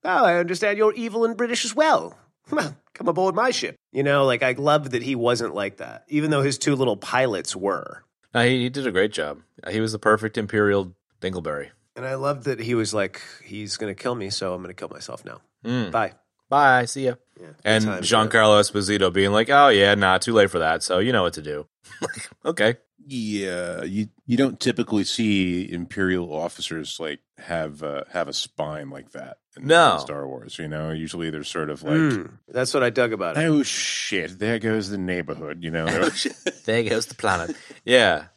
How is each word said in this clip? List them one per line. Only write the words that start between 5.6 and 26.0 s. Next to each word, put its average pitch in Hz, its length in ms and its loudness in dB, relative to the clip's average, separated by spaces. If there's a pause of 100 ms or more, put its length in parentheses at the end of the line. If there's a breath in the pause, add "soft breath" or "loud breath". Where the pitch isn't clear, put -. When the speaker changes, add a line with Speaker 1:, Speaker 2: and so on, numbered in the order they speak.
Speaker 1:
that, - 300 -16
even 151 240 0
though 139 120 2
his 135 140 0
two 147 180 0
little 123 220 0
pilots 123 580 -2
were. 92 480 -6 (300)
Speaker 2:
No, 120 120 2
he, 127 180 2
he 127 60 -2
did 135 180 -8
a 107 40 -2
great 98 200 2
job. 73 280 -6 (300)
He 107 120 -4
was 110 100 -2
the 107 80 -8
perfect 107 380 0
Imperial 101 580 0 (260)
Dingleberry. 80 480 -8 (260)
Speaker 1:
And 123 100 -10
I 131 100 -6
love 135 280 -6
that 127 160 -4
he 117 160 -2
was 107 180 -2
like, 98 260 -4 (240)
"He's 104 340 -10
gonna 101 180 -6
kill 123 180 -6
me, 101 160 -6
so 95 240 -6
I'm 90 80 -8
gonna 90 140 -14
kill - 140 -12
myself - 360 -16
now. - 160 -18 (240)
Speaker 2:
Mm. 117 260 -4
Speaker 1:
Bye." 110 220 -2 (340)
Speaker 2:
Bye, 131 380 6
see 135 200 -6
ya. 120 100 0 (240)
Speaker 1:
Yeah, 87 80 -20
good 76 80 -20 (100)
Speaker 2:
And 110 200 4
Speaker 1:
times, 98 240 -4
Speaker 2:
Giancarlo 110 520 6
Esposito 101 500 2
being 98 200 4
like, 113 180 2
"Oh, 143 200 8
yeah, 101 260 6
nah, 92 240 4
too 120 140 -2
late 101 180 6
for 90 80 -2
that, 80 240 0
so 92 160 0
you 117 120 0
know 107 120 2
what 85 100 0
to 78 80 -12
do." 76 240 -8 (180)
<laughs> - 180 -16
Like, - 280 -10 (160)
okay. 160 300 2 (340)
Speaker 3:
Yeah, 95 760 -4
you, 104 260 -4 (160)
you 117 120 0
don't 135 220 2
typically 113 460 0
see 95 680 0
Imperial 90 640 -2